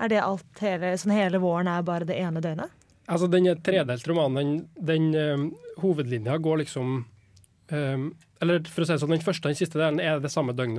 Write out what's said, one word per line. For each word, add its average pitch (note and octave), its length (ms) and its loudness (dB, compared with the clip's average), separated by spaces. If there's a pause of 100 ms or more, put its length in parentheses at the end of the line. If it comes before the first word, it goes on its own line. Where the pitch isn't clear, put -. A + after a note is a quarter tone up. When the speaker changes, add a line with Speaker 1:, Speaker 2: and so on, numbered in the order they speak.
Speaker 1:
Er A3+ 80 0
det G#3+ 140 2
alt - 380 -4
hele, F#3 360 0
sånn G3 160 0
hele F#3+ 280 2
våren F3+ 280 2
er F3 140 0
bare E3+ 240 -2
det E3 120 -2
ene E3 220 -2
døgnet? F3 300 -4 (380)
Speaker 2:
Altså, F3 220 2
den F3+ 160 6
er F3+ 80 4
tredelt D#3+ 540 0
romanen, D3 680 0
den, D#3+ 380 2
den, - 20 2
eh, D#3 680 -2
hovedlinja C3 600 0
går D#3 220 2
liksom, B2+ 400 -4 (640)
eh, C#3 420 -2 (320)
eller E3+ 220 4
for - 180 -4
å D#3+ 40 2
si F3 60 0
det D3 80 0
sånn, D3 100 0
den D#3+ 100 2
første F3 260 -2
og D3 80 0
den - 20 -
siste D#3+ 220 -2
delen D#3 220 2
er D#3 200 0
det C#3+ 100 -4
samme C3+ 240 0
døgnet, B2 240 -2